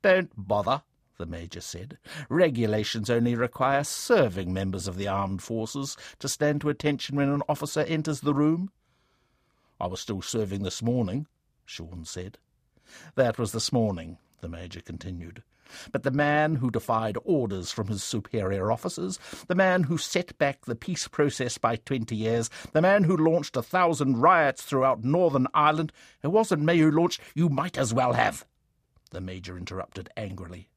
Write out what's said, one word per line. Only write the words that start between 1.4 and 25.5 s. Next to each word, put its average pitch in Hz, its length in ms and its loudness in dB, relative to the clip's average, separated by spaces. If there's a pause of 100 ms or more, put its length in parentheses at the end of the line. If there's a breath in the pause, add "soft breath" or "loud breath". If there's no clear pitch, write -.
said. 95 360 -14 (300 loud breath)
"Regulations 113 840 0
only 120 260 2
require 135 500 0
serving 98 640 2
members 95 340 -4
of 92 120 -6
the 101 100 -4
armed 98 340 -4
forces 113 540 -8 (240 loud breath)
to - 80 -8
stand 147 340 0
to 151 80 0
attention 143 460 -2
when 139 140 2
an 143 180 0
officer 151 340 -2
enters 156 380 -2
the 147 140 0
room." 160 360 2 (1080)
"I 90 80 -4
was 92 120 -6
still 95 220 -6
serving 101 400 -4
this 98 220 -6
morning," 120 420 0 (400)
Sean 85 400 -12
said. 90 320 -12 (760 loud breath)
"That 123 240 2
was 113 120 -2
this - 220 -2
morning," 92 460 0 (200)
the - 80 -12
Major 85 320 -12
continued. 87 600 -12 (500 loud breath)
"But - 120 -4
the 139 80 0
man 147 460 2
who 123 120 0
defied 110 540 -2
orders 107 480 0
from 104 160 -4
his 104 160 -4
superior 98 680 -2
officers, 180 460 -4 (300 loud breath)
the 175 80 0
man 185 280 4
who 151 140 0
set - 400 -4
back 139 280 0
the 117 100 -4
peace - 320 -6
process 135 500 0
by 117 200 0
twenty 117 380 -4
years, 113 360 0 (220 loud breath)
the 156 80 4
man 196 240 6
who 175 120 4
launched 160 400 2
a 117 60 -2
thousand 147 540 2
riots 156 440 6
throughout 131 420 0
Northern 139 480 4